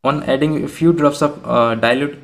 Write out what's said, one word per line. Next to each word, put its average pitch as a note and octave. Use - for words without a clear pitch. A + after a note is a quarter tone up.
On D3
adding C#3+
a C#3+
few E3
drops D3
of, D3
uh, A#2
dilute, B2+